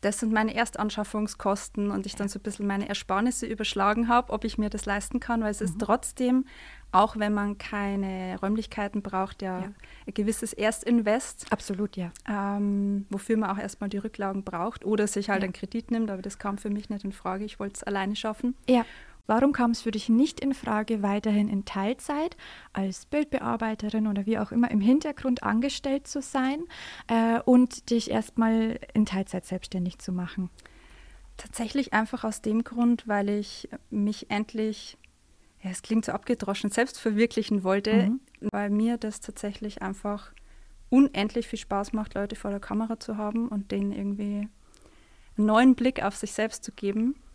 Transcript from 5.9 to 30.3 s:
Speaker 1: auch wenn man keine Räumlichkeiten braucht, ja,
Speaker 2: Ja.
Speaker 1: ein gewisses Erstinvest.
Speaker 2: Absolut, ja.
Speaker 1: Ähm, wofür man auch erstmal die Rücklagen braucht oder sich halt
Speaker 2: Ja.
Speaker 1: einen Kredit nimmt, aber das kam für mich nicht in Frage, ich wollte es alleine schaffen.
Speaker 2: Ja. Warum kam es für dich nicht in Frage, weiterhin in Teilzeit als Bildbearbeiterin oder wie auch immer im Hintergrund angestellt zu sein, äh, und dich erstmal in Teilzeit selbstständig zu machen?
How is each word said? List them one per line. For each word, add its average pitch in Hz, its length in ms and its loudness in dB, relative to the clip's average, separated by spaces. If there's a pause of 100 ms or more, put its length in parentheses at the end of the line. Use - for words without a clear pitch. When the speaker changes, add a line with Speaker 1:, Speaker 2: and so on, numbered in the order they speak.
Speaker 1:
auch 208 260 4
wenn 208 160 0
man 202 240 0
keine 196 880 -4
Räumlichkeiten 202 600 -2
braucht, 190 400 -4
ja, 185 180 -4
Speaker 2:
Ja. 196 120 -8 (340)
Speaker 1:
ein 196 80 -10
gewisses 220 380 -2
Erstinvest. 220 1000 0
Speaker 2:
Absolut, 202 460 -4
ja. 175 140 -6 (180)
Speaker 1:
Ähm, 202 800 0
wofür 202 280 -2
man 214 140 0
auch 196 80 -2
erstmal 202 300 -8
die 202 100 -4
Rücklagen 196 440 -4
braucht 185 420 -6
oder 208 220 2
sich 202 240 -2
halt 196 120 2
Speaker 2:
Ja. - 20 0
Speaker 1:
einen 185 100 -4
Kredit - 380 -6
nimmt, 226 180 0
aber 190 120 -6
das 196 160 -10
kam 202 200 -4
für 214 120 -6
mich 202 200 -4
nicht 202 140 -6
in 196 80 -4
Frage, 190 320 -6
ich - 160 -10
wollte 196 160 -6
es - 80 -10
alleine 196 320 -2
schaffen. 220 400 -2 (120)
Speaker 2:
Ja. 247 160 6 (440)
Warum 247 240 6
kam 240 180 2
es 233 120 0
für 226 100 -2
dich 214 160 -4
nicht 247 320 4
in 269 120 0
Frage, 214 480 0
weiterhin 208 480 2
in 196 160 -2
Teilzeit 262 720 -2 (360)
als 190 340 -4
Bildbearbeiterin 220 1000 0
oder 202 180 0
wie 220 100 2
auch 214 140 -2
immer 240 220 4
im 214 80 4
Hintergrund 262 640 4
angestellt 269 640 0
zu 285 120 -4
sein, 269 440 -2 (420)
äh, 226 380 4
und 247 460 6
dich 233 200 2
erstmal 226 680 2 (140)
in 214 120 4
Teilzeit 185 400 -4
selbstständig 180 540 -4
zu - 120 -8
machen? 180 380 -4 (840)